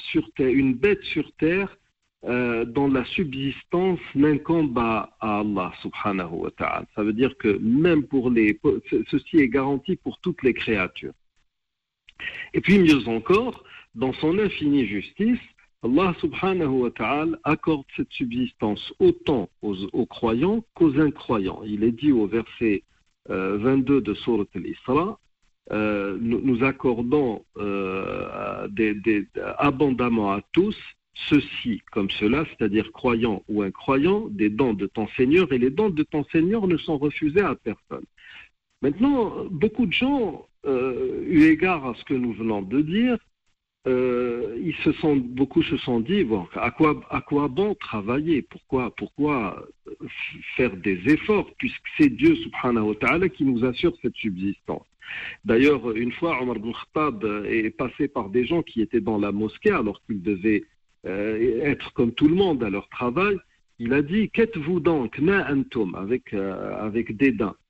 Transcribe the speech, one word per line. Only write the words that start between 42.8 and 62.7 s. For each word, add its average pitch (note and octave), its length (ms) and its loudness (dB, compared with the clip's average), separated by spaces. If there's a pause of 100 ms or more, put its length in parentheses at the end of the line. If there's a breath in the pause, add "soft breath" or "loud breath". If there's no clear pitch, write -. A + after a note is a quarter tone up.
dire, A3 360 0 (720)
euh, B2 760 -2
ils D#3 200 -4
se D#3 100 4
sont, D3+ 220 2
beaucoup C3 480 0
se - 140 -2
sont A#2+ 220 0
dit, E3+ 240 0
bon, G#2+ 300 -2
à A2+ 180 -4
quoi, D3+ 380 2
à C#3+ 120 -4
quoi D3 260 0
bon F#3+ 280 0
travailler ? B2 680 -2
Pourquoi, - 520 -6
pourquoi, C3 720 -4 (200)
euh, - 60 -16 (100)
f-, - 380 -12 (140)
faire A#2 220 2
des F#2 300 -2
efforts E3 500 2
puisque - 300 -8 (100)
c'est D3 120 6
Dieu C3+ 260 4
subhanahu A2+ 540 0
wa G#2+ 60 -2
ta'ala E3 340 0
qui - 140 -4
nous B2 220 2
assure C3 360 0
cette - 140 -4
subsistance ? F#2+ 720 -6 (600 loud breath)
D'ailleurs, A#2+ 500 4
une A#2+ 160 -2
fois, D#3+ 300 -2
Omar B2 160 -4
ibn A2 140 -6
Khattab, C3+ 520 -4
euh, G#2 220 -2
est A2 260 0
passé C3+ 360 -4
par - 220 -6
des B2 160 0
gens E3 160 0
qui - 200 -4
étaient A2+ 200 0
dans G#2+ 160 -2
la G2+ 140 0
mosquée G#2+ 400 0
alors A2+ 340 -2
qu'il G#2 160 -8
devait, G2+ 420 0 (440)
euh, A2 560 -2
être - 300 -4
comme A#2 200 0
tout D3 140 4
le D#3+ 80 4
monde E3+ 280 2
à G#2 60 -2
leur G2 200 -6